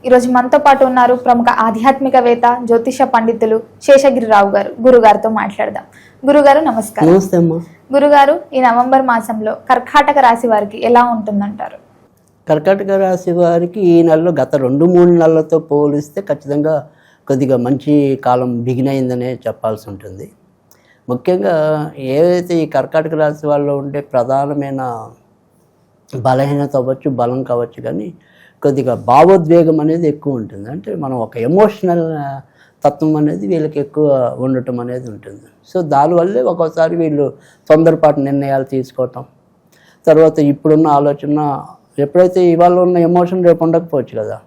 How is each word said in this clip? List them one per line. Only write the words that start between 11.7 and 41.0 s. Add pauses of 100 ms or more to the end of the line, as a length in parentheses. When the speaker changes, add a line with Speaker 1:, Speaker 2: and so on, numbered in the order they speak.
Speaker 2:
కర్కాటక (140)
రాశి
వారికి (120)
ఈ (160)
నెలలో,
గత (120)
రెండు (120)
మూడు (120)
నెలలతో (120)
పోలిస్తే (120)
ఖచ్చితంగా (540)
కొద్దిగా (120)
మంచి (320)
కాలం (160)
బిగిన్
అయిందనే (160)
చెప్పాల్సి
ఉంటుంది. (840)
ముఖ్యంగా (640)
ఏదైతే (100)
ఈ
కర్కాటక (100)
రాశి
వాళ్ళలో (100)
ఉండే (120)
ప్రధానమైన (1400)
బలహీనత
అవ్వచ్చు, (100)
బలం
కావచ్చు,
కానీ (560)
కొద్దిగా (140)
భావోద్వేగం
అనేది
ఎక్కువ
ఉంటుంది.
అంటే (120)
మనం
ఒక (140)
ఎమోషనల్, (200)
ఆ, (540)
తత్వం
అనేది
వీళ్ళకి
ఎక్కువ (400)
ఉండటం
అనేది
ఉంటుంది. (260)
So (120)
దానివల్లే (120)
ఒక్కోసారి
వీళ్ళు (440)
తొందరపాటు
నిర్ణయాలు
తీసుకోవటం, (840)
తర్వాత (180)
ఇప్పుడున్న (100)
ఆలోచన, (680)